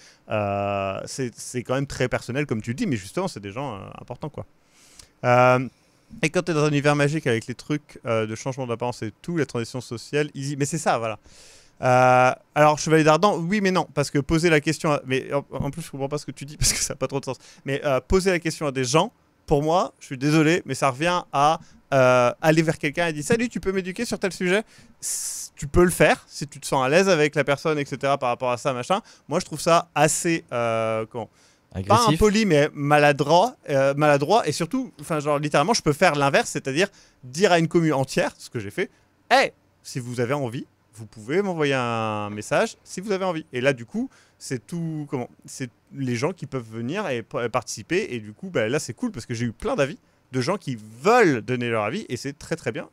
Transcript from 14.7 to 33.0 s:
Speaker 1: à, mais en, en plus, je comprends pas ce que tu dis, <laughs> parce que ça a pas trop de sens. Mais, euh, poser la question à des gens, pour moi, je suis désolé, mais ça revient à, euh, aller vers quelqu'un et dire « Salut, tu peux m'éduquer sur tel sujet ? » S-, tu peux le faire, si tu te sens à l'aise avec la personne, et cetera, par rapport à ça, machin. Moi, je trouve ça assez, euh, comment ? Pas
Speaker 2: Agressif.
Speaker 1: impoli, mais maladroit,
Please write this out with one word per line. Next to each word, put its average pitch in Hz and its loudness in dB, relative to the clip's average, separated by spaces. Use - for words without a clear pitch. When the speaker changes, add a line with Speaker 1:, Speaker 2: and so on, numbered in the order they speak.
Speaker 1:
à, 143 -2
mais 127 -4
en, 139 -4
en 143 -4
plus, 160 -12
je - -16
comprends 139 -6
pas 151 -4
ce 147 -10
que - -12
tu 135 -14
dis, 147 -18
<laughs> - -20
parce - 0
que - -6
ça - -4
a - -8
pas 131 -4
trop 135 -6
de - -10
sens. 127 -8
Mais, 139 -4
euh, 135 2
poser 190 0
la 175 2
question 156 -6
à 139 -2
des 131 -2
gens, 160 2
pour 147 2
moi, 170 2
je - -20
suis 135 -10
désolé, 151 4
mais 135 -6
ça 143 0
revient 151 -2
à, 151 4
euh, 127 6
aller 160 4
vers 160 -2
quelqu'un 170 -4
et 160 -4
dire « 147 -8
Salut, 233 0
tu 202 -8
peux 190 -4
m'éduquer 190 -6
sur 220 -6
tel 190 -4
sujet ? » 190 0
S-, - -8
tu 143 -10
peux 180 6
le 180 4
faire, 175 2
si - -12
tu - -20
te - -14
sens 135 0
à 131 2
l'aise 185 4
avec 151 4
la 143 2
personne, 147 0
et 139 -4
cetera, 139 -2
par 131 -2
rapport 123 -2
à 123 0
ça, 135 -2
machin. 127 -2
Moi, 151 -2
je 185 -2
trouve 156 -12
ça 170 2
assez, 160 0
euh, 113 -2
comment ? 110 -10
Pas - -8
Speaker 2:
Agressif. 214 4
Speaker 1:
impoli, 208 4
mais 151 4
maladroit, 147 4